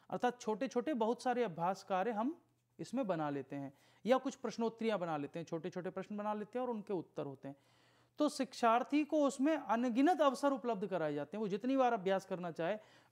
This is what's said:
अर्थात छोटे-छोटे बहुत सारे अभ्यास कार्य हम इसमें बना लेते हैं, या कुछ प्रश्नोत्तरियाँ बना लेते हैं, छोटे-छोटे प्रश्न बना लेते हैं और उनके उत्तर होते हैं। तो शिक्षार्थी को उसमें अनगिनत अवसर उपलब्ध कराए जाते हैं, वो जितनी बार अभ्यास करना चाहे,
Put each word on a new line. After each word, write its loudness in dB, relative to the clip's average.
अर्थात 0
छोटे-छोटे -2
बहुत 0
सारे 2
अभ्यास -2
कार्य 0
हम -2
इसमें -4
बना 0
लेते -6
हैं, -10
या 4
कुछ -4
प्रश्नोत्तरियाँ -2
बना -2
लेते -6
हैं, -8
छोटे-छोटे -6
प्रश्न -8
बना -4
लेते -6
हैं -2
और -2
उनके -6
उत्तर -4
होते -12
हैं। -12
तो 4
शिक्षार्थी 2
को 2
उसमें 2
अनगिनत 4
अवसर 4
उपलब्ध -2
कराए 0
जाते -6
हैं, -4
वो -2
जितनी 0
बार 6
अभ्यास 0
करना -6
चाहे, -2